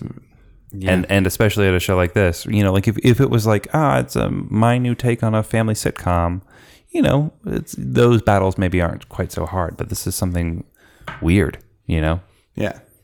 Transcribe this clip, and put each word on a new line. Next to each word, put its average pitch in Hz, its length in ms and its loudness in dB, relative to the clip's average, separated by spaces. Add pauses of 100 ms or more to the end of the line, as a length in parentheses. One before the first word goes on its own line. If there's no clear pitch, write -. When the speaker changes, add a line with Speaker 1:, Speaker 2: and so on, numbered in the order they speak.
(760)
Speaker 1:
Yeah. 92 180 -2
Speaker 2:
And, 92 160 2
and 98 180 2
especially 104 400 2
at 92 80 4
a 90 40 2
show 92 160 0
like 87 180 2
this, 92 340 0
you 104 160 2
know, 95 100 4
like, 98 140 2
if, 107 160 0
if 123 180 4
it 131 80 4
was 113 160 0
like, 107 280 0
"Ah, 143 260 2
it's 127 160 -6
a, - 160 0
my 110 480 0
new 123 160 -2
take 117 280 -2
on 110 120 0
a 110 80 0
family 113 320 -2
sitcom," 87 680 -2 (480)
you 339 120 -2
know, 147 300 2 (140)
it's, - 320 -8
those 120 440 4
battles 95 360 2
maybe 92 240 0
aren't 85 280 -6
quite 87 220 -8
so 85 140 -6
hard, 85 320 -6
but - 120 -8
this - 180 -6
is 95 80 -4
something 85 480 -4 (580)
weird, 82 360 2 (300)
you 82 120 0
know? 80 220 0 (340)
Speaker 3:
Yeah. - 240 -6 (240)